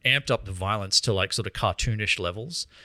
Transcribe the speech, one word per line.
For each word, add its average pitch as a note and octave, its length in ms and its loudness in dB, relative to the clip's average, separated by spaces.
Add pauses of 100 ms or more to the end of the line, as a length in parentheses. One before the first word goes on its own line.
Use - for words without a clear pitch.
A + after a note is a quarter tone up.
amped C3+ 260 2
up A2+ 140 0
the G2 80 -8
violence G2 480 0
to, A#2+ 120 2
like, F#2+ 200 2
sort G#2 120 -2
of G2 80 -6
cartoonish G#2+ 680 0
levels. A2 480 -6 (180)